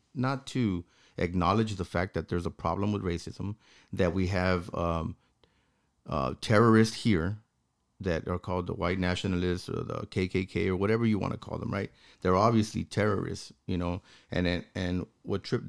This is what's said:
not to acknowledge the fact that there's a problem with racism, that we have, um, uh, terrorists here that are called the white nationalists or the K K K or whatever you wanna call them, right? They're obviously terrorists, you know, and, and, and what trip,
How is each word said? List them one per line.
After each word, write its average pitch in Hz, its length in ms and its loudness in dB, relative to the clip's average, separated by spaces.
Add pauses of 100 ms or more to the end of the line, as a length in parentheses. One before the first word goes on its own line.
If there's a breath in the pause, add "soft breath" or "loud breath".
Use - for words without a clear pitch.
(140)
not 131 340 -4
to 101 380 0 (320 soft breath)
acknowledge 92 600 2
the 90 60 -4
fact 92 300 -4
that - 160 -4
there's 87 160 -2
a - 60 -6
problem 98 420 -2
with 101 80 -2
racism, 92 540 -6 (360 soft breath)
that 90 220 2
we 92 140 2
have, 92 480 0
um, 85 400 -2 (920)
uh, 67 340 -2
terrorists 110 540 6
here 98 420 0 (600)
that 87 280 -2
are 90 100 -2
called 90 300 -4
the 90 80 -4
white 87 240 0
nationalists 90 680 0
or - 160 -4
the - 280 -8
K 95 160 0
K 95 180 -2
K 92 240 -2
or 92 60 0
whatever 110 320 2
you 107 100 4
wanna 95 200 -2
call - 200 -8
them, - 140 -6
right? 98 180 -4 (320 soft breath)
They're 92 140 4
obviously 107 480 4
terrorists, 95 680 -2 (140)
you 92 140 -2
know, 87 240 -4 (260 loud breath)
and, 90 160 0
and, 87 180 0 (120)
and 90 320 -2 (160)
what 98 200 -4
trip, - 260 -4